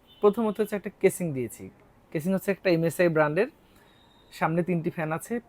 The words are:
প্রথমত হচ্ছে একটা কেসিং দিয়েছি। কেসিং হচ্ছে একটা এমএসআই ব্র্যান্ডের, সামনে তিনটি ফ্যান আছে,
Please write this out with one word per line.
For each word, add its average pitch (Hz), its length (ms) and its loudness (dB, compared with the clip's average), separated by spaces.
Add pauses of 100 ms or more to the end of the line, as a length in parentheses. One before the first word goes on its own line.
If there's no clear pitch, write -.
(220)
প্রথমত 214 400 2
হচ্ছে 208 140 -4
একটা 196 140 -6 (120)
কেসিং 180 320 2
দিয়েছি। 113 360 -8 (420)
কেসিং 165 220 -2
হচ্ছে 190 180 -2
একটা 190 180 -2
এমএসআই 165 380 2
ব্র্যান্ডের, 156 400 2 (840)
সামনে 170 320 0
তিনটি 170 260 -2
ফ্যান 156 220 -6
আছে, 226 380 -6